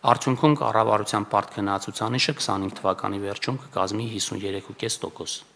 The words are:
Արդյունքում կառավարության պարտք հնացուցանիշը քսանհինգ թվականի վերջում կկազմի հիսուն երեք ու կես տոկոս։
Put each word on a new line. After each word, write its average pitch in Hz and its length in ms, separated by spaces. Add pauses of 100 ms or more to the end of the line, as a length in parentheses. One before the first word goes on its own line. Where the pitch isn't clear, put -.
Արդյունքում 131 560
կառավարության 110 680
պարտք - 300
հնացուցանիշը 110 760
քսանհինգ 98 400
թվականի 98 460
վերջում 101 400
կկազմի 101 480
հիսուն 101 340
երեք 98 300
ու - 20
կես - 240
տոկոս։ - 360 (220)